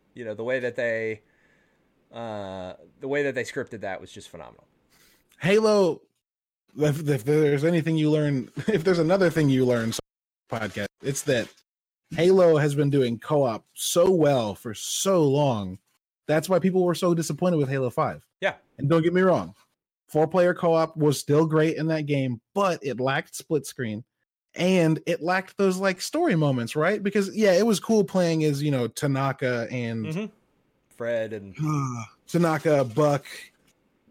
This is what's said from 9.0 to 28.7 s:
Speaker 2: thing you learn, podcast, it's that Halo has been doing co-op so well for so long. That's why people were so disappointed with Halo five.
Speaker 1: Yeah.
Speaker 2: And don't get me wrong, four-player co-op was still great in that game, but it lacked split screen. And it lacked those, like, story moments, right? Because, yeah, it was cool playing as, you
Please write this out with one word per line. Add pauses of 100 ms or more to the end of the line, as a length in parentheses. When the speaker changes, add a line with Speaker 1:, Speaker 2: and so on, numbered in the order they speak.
Speaker 2:
thing
you
learn, (580)
podcast, (160)
it's
that (680)
Halo
has
been
doing
co-op (100)
so
well
for
so
long. (480)
That's
why
people
were
so
disappointed
with
Halo
five. (140)
Speaker 1:
Yeah. (240)
Speaker 2:
And
don't
get
me
wrong, (540)
four-player
co-op
was
still
great
in
that
game, (140)
but
it
lacked
split
screen. (520)
And
it
lacked
those,
like,
story
moments,
right?
Because,
yeah,
it
was
cool
playing
as,
you